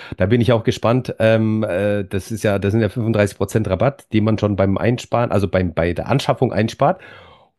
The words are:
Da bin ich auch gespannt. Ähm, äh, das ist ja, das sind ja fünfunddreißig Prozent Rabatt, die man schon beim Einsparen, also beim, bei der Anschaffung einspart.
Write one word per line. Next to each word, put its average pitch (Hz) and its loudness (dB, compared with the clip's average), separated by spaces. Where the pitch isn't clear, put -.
Da 92 2
bin 120 2
ich 120 4
auch 113 2
gespannt. - 0
Ähm, 110 2
äh, 101 -2
das 92 -8
ist 110 -6
ja, 101 0
das 98 0
sind 113 2
ja 104 2
fünfunddreißig 107 0
Prozent 104 -2
Rabatt, 95 -2
die 110 2
man 107 2
schon 104 0
beim 98 0
Einsparen, 117 -2
also 98 0
beim, 92 0
bei 85 0
der - -6
Anschaffung 131 0
einspart. 113 -2